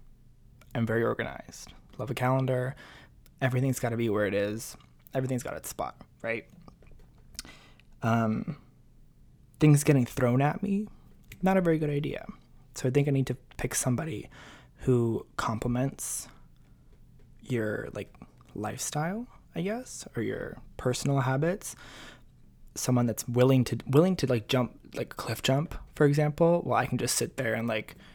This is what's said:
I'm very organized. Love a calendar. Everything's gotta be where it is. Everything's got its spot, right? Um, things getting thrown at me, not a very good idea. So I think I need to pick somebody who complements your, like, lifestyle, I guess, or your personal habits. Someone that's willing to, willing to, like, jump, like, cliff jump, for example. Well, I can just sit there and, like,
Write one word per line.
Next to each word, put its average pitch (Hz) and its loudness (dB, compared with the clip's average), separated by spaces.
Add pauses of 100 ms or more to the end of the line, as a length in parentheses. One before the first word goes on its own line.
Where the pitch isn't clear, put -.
(760)
I'm 117 0
very 113 2
organized. - -6 (240)
Love 117 -6
a - -4
calendar. 131 0 (680)
Everything's 127 2
gotta 117 -2
be 117 2
where 104 2
it 98 0
is. 104 -2 (360)
Everything's 131 -2
got - -8
its - -10
spot, - -8 (220)
right? 113 -6 (1600)
Um, 113 0 (1000)
things 147 8
getting 135 4
thrown 123 2
at 147 0
me, 202 -2 (540)
not 190 4
a 185 4
very 165 4
good 151 0
idea. 147 -4 (500)
So - -2
I 127 2
think 143 4
I 147 2
need 135 2
to 131 -2 (220)
pick - -2
somebody 127 -2 (500)
who 117 2 (120)
complements 123 -4 (1120)
your, 110 -4
like, - -10 (420)
lifestyle, 151 -4 (280)
I 170 -4
guess, 220 -8
or 117 -2
your - -6 (200)
personal 135 0
habits. 147 -2 (1000)
Someone 123 2
that's 113 -2
willing 127 6
to, - -2 (100)
willing 165 6
to, 143 0
like, 120 0
jump, 127 0 (160)
like, - -6
cliff - -6
jump, 139 0 (200)
for 156 6
example. 151 4
Well, 117 0
I 123 2
can 127 0
just 117 -2
sit - -2
there 117 0
and, 113 -2
like, 110 -4 (200)